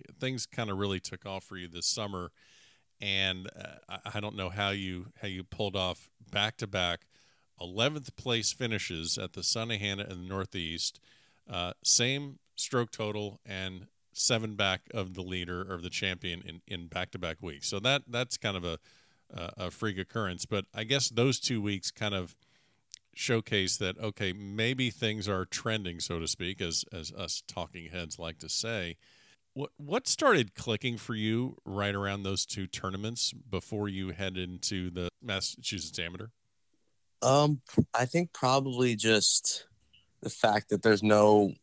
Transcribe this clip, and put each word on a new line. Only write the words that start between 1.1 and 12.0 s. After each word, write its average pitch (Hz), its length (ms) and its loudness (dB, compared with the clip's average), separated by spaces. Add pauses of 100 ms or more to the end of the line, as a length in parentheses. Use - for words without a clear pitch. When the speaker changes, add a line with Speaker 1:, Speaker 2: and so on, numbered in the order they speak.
Speaker 1:
off 95 180 -8
for 95 140 -12
you 90 100 -8
this 85 180 -4
summer. 98 440 -2 (680)
And, 95 480 0
uh, - 560 -12
I, 104 100 -10
I 107 60 -2
don't 104 160 -6
know 95 120 -2
how 98 220 0
you, 95 360 -4 (140)
how 104 80 -6
you 92 160 -6
pulled 101 320 -4
off 92 320 -2 (220)
back-to-back 101 720 0 (580)
eleventh 117 560 -2
place 117 360 0
finishes 92 680 -2
at - 160 -6
the 92 80 -10
Sunnehanna 104 680 -2
in 90 120 -8
the 92 60 -10
Northeast, 90 680 -4 (520)
uh, 87 320 -4
same 135 560 2 (180)